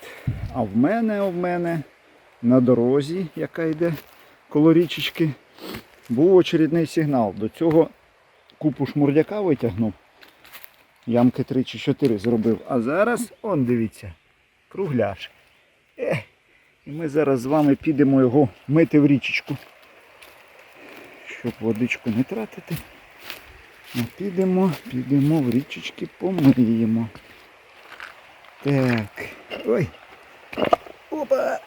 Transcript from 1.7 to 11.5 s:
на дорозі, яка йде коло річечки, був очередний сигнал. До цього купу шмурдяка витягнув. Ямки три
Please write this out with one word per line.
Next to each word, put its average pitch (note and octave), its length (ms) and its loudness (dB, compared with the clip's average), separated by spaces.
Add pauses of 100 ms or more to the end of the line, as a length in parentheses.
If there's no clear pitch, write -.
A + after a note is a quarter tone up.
на B2 180 4
дорозі, C3+ 680 2 (100)
яка D#3+ 280 -6
йде D#3+ 300 -2 (540)
коло D#3 240 4
річечки, D#3+ 580 0 (760)
був D#3 260 4
очередний D#3+ 520 4
сигнал. C3+ 500 0
До G#2+ 120 -6
цього E3 420 2 (680)
купу C#3+ 280 -2
шмурдяка D3 540 0
витягнув. A#2 520 -2 (1120)
Ямки A#2+ 380 2
три C3 200 -2